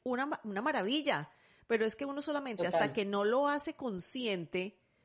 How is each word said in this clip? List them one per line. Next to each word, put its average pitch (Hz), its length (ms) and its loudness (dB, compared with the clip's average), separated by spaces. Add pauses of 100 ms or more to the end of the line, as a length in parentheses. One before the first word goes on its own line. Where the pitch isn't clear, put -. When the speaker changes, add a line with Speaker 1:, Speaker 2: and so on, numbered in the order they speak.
Speaker 1:
una 254 220 0
ma-, 302 180 -4
una 208 180 -4
maravilla. 254 680 2 (360)
Pero 220 180 4
es 220 120 0
que 285 80 -6
uno 277 180 -4
solamente 269 440 -2
hasta 175 120 2
Speaker 2:
Total. - 140 4
Speaker 1:
que 214 120 0
no 202 200 0
lo 254 240 4
hace 294 260 -2
consciente, 196 1040 -4 (260)